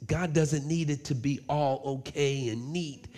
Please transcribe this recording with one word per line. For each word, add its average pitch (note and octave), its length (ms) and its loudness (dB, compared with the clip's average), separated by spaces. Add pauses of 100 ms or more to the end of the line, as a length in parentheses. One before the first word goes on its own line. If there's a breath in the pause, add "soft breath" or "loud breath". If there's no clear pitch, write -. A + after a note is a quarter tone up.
God D#3+ 260 0
doesn't D3 340 4
need D#3+ 240 2
it C#3+ 140 -2
to D3 100 0
be C3 340 0
all C#3 360 2
okay C3+ 640 0
and A#2+ 240 -4
neat D#3+ 460 -6